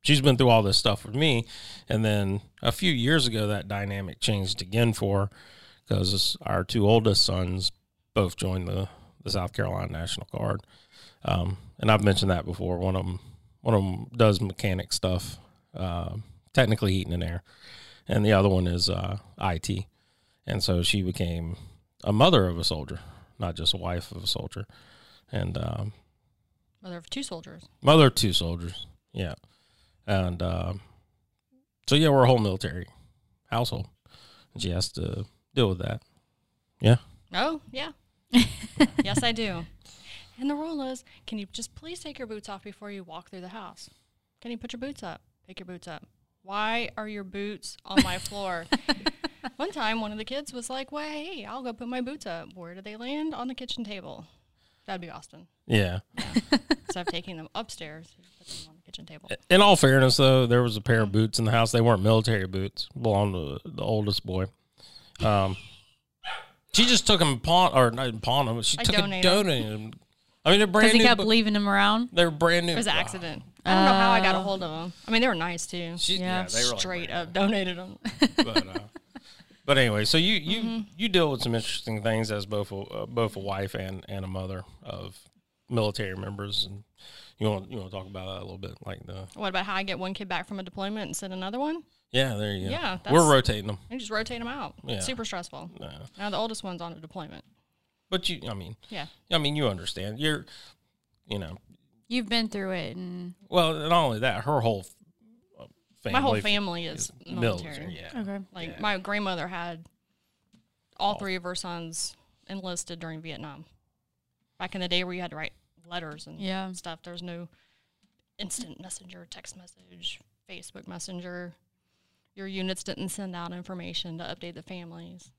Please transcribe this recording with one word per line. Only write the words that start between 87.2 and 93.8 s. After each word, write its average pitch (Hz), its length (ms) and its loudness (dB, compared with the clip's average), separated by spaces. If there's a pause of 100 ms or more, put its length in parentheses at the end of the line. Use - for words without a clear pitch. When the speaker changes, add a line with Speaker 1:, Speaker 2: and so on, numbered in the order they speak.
Speaker 1:
you 107 120 0
want, 98 200 -2
you 123 80 -10
wanna 95 140 -10
talk 95 160 -10
about 95 180 -10
that 95 160 -8
a 95 40 -12
little 92 120 -12
bit, 95 180 -12 (100)
like 95 200 -12
the 95 300 -12
Speaker 2:
What 202 140 -6
about 185 160 -4
how 196 100 -6
I 196 80 -4
get 190 160 -6
one 185 140 -6
kid 202 160 -10
back 175 180 -6
from 196 120 -10
a 190 40 -10
deployment 196 440 -8
and 160 80 -10
send 185 180 -10
another 190 260 -8
one? 311 240 -4 (280)
Speaker 1:
Yeah, 127 240 0
there 104 200 -4
you 92 140 -6
go. - 20 -4
Speaker 2:
Yeah, 262 260 -4 (140)
Speaker 1:
We're 156 80 8
Speaker 2:
that's 156 100 8
Speaker 1:
rotating 110 400 4
'em. 101 80 -6 (140)